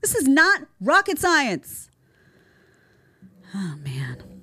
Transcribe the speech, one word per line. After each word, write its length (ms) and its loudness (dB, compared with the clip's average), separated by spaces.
This 160 -2
is 120 2
not 340 4
rocket 380 2
science. 720 -2
Oh, 280 -6
man. 400 -8